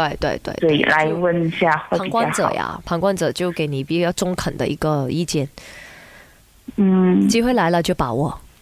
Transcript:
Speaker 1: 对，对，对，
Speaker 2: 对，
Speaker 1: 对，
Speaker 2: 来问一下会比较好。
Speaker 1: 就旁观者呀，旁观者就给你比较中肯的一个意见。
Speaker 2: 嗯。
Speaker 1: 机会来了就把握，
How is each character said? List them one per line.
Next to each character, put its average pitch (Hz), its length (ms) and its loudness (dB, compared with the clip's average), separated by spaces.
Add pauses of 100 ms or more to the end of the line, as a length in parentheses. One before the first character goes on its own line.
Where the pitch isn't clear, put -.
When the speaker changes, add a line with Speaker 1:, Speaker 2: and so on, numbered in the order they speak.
(180)
Speaker 1:
对， - 0 -
对， 143 240 -2
对， - 120 -8
Speaker 2:
对， 156 240 2
Speaker 1:
对， - 100 0
Speaker 2:
来 156 180 4
问 170 400 0
一 165 40 -2
下 165 260 2 (140)
会 180 80 0
比 - 0 -
较 - 0 -
好。 - 0 -
Speaker 1:
就 - 0 -
旁 190 120 -4
观 160 220 0
者 - 200 0
呀， - 340 -6
旁 170 120 -2
观 196 160 0
者 165 160 0
就 175 220 -4
给 160 140 -4
你 139 180 -4
比 165 160 0
较 175 120 2
中 180 220 -2
肯 - 220 -6
的 131 100 -2
一 147 100 -2
个 147 340 0
意 156 120 0
见。 147 240 -2 (1300)
Speaker 2:
嗯。 185 520 4
Speaker 1:
机 233 140 2
会 254 100 2
来 175 180 2
了 170 120 2
就 - 120 0
把 127 180 -2
握， 143 280 -2 (220)